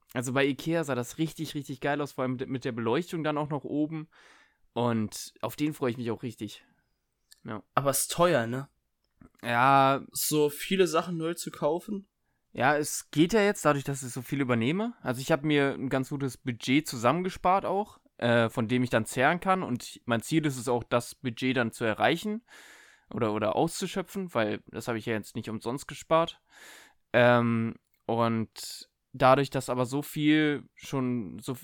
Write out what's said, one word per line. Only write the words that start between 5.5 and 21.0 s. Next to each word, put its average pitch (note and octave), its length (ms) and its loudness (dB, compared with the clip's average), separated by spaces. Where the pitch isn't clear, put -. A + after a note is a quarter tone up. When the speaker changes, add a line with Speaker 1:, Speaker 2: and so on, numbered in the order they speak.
Speaker 1:
den D3+ 180 -2
freue C3 160 -2
ich A#2 80 -6
mich A#2+ 120 -6
auch G#2+ 120 -6
richtig. A2 420 -10
Ja. G#2+ 180 -10
Speaker 2:
Aber C3+ 160 2
ist - 200 -2
teuer, E3 360 2
ne? B2+ 220 -6
Speaker 1:
Ja. C3+ 600 4
Speaker 2:
So D3+ 360 2
viele F#3 380 0
Sachen E3 320 -2
neu D#3+ 160 -4
zu - 160 -10
kaufen? F3 580 -4
Speaker 1:
Ja, C3+ 240 2
es - 340 -4
geht E3+ 240 4
ja G#3+ 80 6
jetzt G3+ 240 2
dadurch, C#3+ 180 2
dass C3+ 180 -6
ich B2+ 100 -10
so B2+ 100 -8
viel C#3 180 -4
übernehme. C#3 640 0
Also B2+ 180 -4
ich C3+ 100 -4
habe D#3 160 2
mir C#3+ 280 4
ein B2 160 -6
ganz C3 180 0
gutes C#3 300 -6
Budget C3 500 0
zusammengespart F3+ 800 2
auch, G3 320 -4
äh, A#2 320 4
von A2+ 200 -2
dem B2 140 2
ich A#2+ 80 0
dann A2+ 140 2
zehren D3+ 360 2
kann. F#3+ 220 0
Und - 440 -6
mein A#2 160 0
Ziel D3+ 240 0
ist C#3 100 -2
es A#2 120 -8
auch, B2 140 2
das - 320 -2